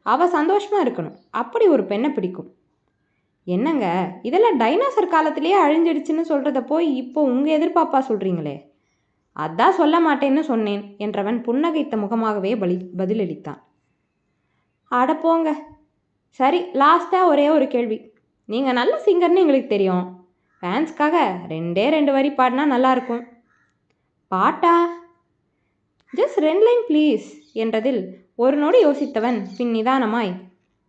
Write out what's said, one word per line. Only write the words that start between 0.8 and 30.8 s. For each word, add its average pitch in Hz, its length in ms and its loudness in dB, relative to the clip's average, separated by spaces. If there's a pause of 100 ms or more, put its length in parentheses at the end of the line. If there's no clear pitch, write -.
இருக்கணும். - 340 -6 (140)
அப்படி 415 360 0
ஒரு 247 180 4
பெண்ணை 226 240 -4
பிடிக்கும்." 185 440 -6 (920)
"என்னங்க, 185 760 -2
இதெல்லாம் 349 380 2
டைனோசர் 403 480 0
காலத்திலேயே 311 560 2
அழிஞ்சிடுச்சுன்னு 311 680 0
சொல்றத 269 360 -2
போய் 311 300 0
இப்போ 302 260 -4
உங்க 285 360 2
எதிர்பார்ப்பா 320 500 0
சொல்றீங்களே?" 175 540 -4 (760)
"அதான் 165 340 0
சொல்ல 339 300 2
மாட்டேன்னு 285 400 0
சொன்னேன்" 208 580 -4
என்றவன் 208 440 -4
புன்னகைத்த 285 560 -2
முகமாகவே 214 580 -2
பலி-, 180 420 -4
பதிலளித்தான். 185 640 -6 (1300)
"அட 262 260 0
போங்க. 330 480 0 (680)
சரி, 294 300 0
லாஸ்டா 349 680 2
ஒரே 294 240 4
ஒரு 294 180 2
கேள்வி. 226 440 -4 (340)
நீங்க 254 260 -2
நல்ல 349 340 0
சிங்கர்னு 349 300 4
எங்களுக்கு 285 320 4
தெரியும். 185 560 -2 (380)
ஃபேன்ஸ்க்காக 294 760 0 (100)
ரெண்டே 170 420 -2
ரெண்டு 302 220 2
வரி 269 180 2
பாடினா 262 360 0
நல்லா 262 260 2
இருக்கும்." 240 360 -4 (1000)
"பாட்டா?" 339 760 0 (1120)
"Just 494 200 -2
ரெண்டு 320 280 2
லைன் 480 240 4
ப்ளீஸ்" 302 380 2 (280)
என்றதில் 220 540 -2 (280)
ஒரு 269 220 2
நொடி 330 280 4
யோசித்தவன் 247 600 0 (120)
பின் 240 160 -2
நிதானமாய், 226 600 0 (560)